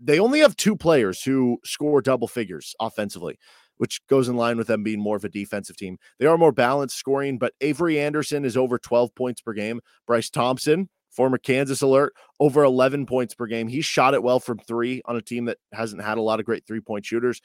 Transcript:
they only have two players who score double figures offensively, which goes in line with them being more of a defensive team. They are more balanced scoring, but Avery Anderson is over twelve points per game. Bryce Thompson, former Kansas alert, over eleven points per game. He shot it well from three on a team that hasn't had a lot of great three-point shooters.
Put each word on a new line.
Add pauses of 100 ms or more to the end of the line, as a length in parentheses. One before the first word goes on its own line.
they
only
have
two
players
who
score
double
figures
offensively, (380)
which
goes
in
line
with
them
being
more
of
a
defensive
team. (220)
They
are
more
balanced
scoring,
but
Avery
Anderson
is
over
twelve
points
per
game. (260)
Bryce
Thompson, (200)
former
Kansas
alert, (260)
over
eleven
points
per
game.
He
shot
it
well
from
three
on
a
team
that (140)
hasn't
had
a
lot
of
great
three-point
shooters.